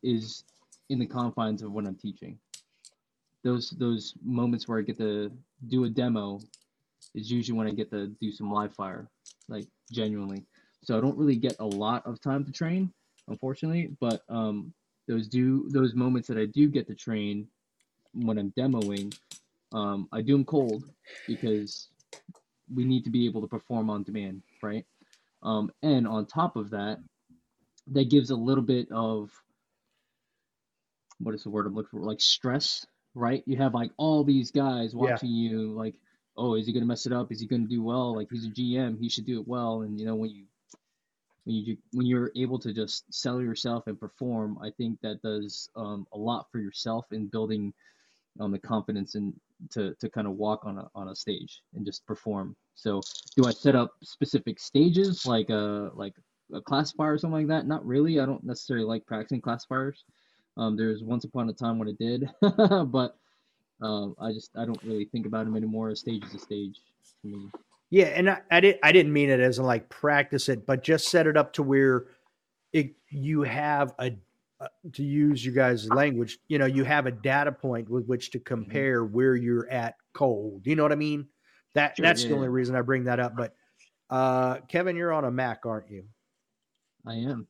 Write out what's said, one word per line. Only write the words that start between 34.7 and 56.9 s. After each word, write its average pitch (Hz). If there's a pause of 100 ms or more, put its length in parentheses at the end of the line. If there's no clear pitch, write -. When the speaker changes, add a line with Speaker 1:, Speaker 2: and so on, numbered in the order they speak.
Speaker 2:
Yeah. 117
Speaker 1:
watching 123
you, 110
like, 110 (400)
"Oh, 117
is 110
he 117
gonna 117
mess 120
it 117
up? 123
Is 110
he 113
gonna 117
do 117
well? 120
Like, 107
he's 117
a 110
G 123
M, 120
he 113
should 107
do 123
it 107
well." 117
And, 107
you 110
know, 113
when 110
you, 101 (960)
when 113
you, 110 (160)
when 123
you're 123
able 127
to 117
just 107
sell 123
yourself 117
and 107
perform, 110
I 107
think 113
that 107
does, 104
um, 104
a 107
lot 113
for 120
yourself 113
in 107
building, 107 (640)
um, 104
the 98
confidence 104
and 101 (340)
to, 101
to 113
kinda 104
walk 107
on 98
a, 98
on 98
a 95
stage 90 (120)
and -
just -
perform. 98 (200)
So 101 (340)
do 131
I 123
set 135
up 120
specific -
stages 180
like 113
a, 104
like 101 (360)
a 143
classifier 151